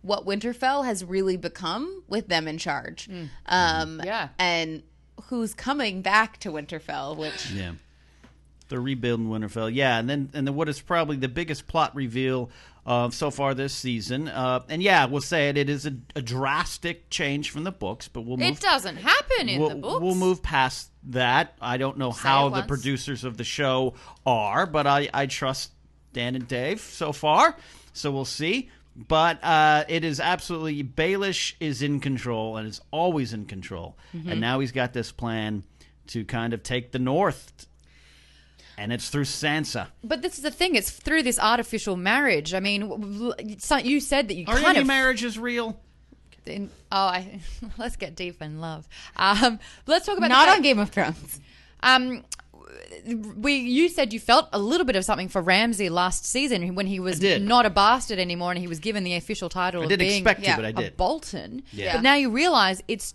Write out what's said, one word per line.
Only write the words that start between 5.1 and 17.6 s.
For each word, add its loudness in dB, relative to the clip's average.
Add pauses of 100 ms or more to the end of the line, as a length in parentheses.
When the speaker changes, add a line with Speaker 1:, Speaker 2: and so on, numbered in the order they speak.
Speaker 1:
who's -4
coming -2
back 2
to -8
Winterfell, -8
which -8
Speaker 3:
Yeah. -6 (960)
They're -6
rebuilding 0
Winterfell. -4
Yeah, 4
and -2
then, -2
and -4
then -2
what 0
is -6
probably 0
the -2
biggest -6
plot 0
reveal, -2 (360)
uh, 2
so -2
far -2
this -4
season. -4
Uh, 0
and -4
yeah, 6
we'll -2
say 0
it, 0
it 2
is -4
a, -4 (200)
a -6
drastic -4
change -2
from -8